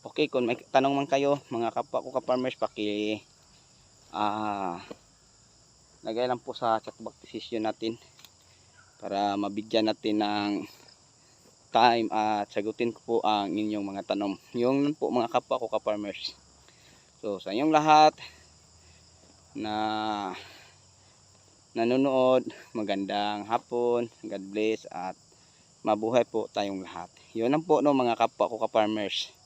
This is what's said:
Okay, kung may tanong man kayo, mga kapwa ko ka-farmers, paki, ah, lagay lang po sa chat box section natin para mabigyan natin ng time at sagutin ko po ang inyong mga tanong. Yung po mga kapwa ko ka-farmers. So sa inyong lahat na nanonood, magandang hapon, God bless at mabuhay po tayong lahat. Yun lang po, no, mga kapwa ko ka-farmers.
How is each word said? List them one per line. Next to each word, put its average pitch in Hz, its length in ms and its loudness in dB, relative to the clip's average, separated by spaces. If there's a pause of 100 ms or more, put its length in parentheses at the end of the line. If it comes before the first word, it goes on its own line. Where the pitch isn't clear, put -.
Okay, - 320 -4
kung 123 160 0
may 123 80 -2
tanong 139 400 2
man 139 80 0
kayo, 139 480 0
mga 117 240 -2
kapwa 123 240 -4
ko - 80 -14
ka-farmers, 127 480 -2
paki, 107 640 -4 (960)
ah, 101 640 -2 (1200)
lagay 113 240 -4
lang 123 160 -2
po 123 160 -12
sa 113 240 2
chat - 160 -16
box 110 320 -14
section 110 400 -6
natin 113 320 -6 (960)
para 101 400 -2
mabigyan 107 560 0
natin 107 320 0
ng 104 280 -2 (1160)
time 117 400 6
at 107 400 0
sagutin 110 480 -4
ko - 80 -20
po 117 120 -2 (120)
ang 101 240 0
inyong 107 320 -2
mga 98 240 -10
tanong. 101 320 -2 (160)
Yung 139 400 2
po 110 160 -2
mga 117 160 0
kapwa 123 320 -2
ko 113 80 -6
ka-farmers. 104 640 -4 (880)
So 101 160 -6
sa 95 160 -8
inyong 139 180 2
lahat 156 460 8 (1400)
na 107 220 -6 (2000)
nanonood, 127 720 4 (240)
magandang 104 800 -4
hapon, 120 560 0 (160)
God 98 240 -10
bless 107 400 -2
at 92 240 -10 (720)
mabuhay 110 400 2
po - 320 -4
tayong 98 320 -4
lahat. 87 240 -14 (240)
Yun 117 160 0
lang 160 160 0
po, 147 160 4
no, 147 80 4
mga 123 240 2
kapwa 113 320 0
ko 113 160 -6
ka-farmers. 107 800 -2